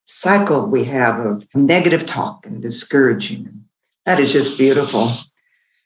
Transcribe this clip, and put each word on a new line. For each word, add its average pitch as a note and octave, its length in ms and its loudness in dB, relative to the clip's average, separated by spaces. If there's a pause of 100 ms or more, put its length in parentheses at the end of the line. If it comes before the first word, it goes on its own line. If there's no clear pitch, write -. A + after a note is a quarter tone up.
cycle F3+ 580 0
we A#2 200 0
have B2 380 0
of G#2 300 -4
negative D#3+ 540 2
talk - 400 -8
and - 160 -12
discouraging. - 1000 -2 (400)
That F3+ 140 2
is C#3 140 2
just C#3 240 0
beautiful. C3+ 500 2 (800)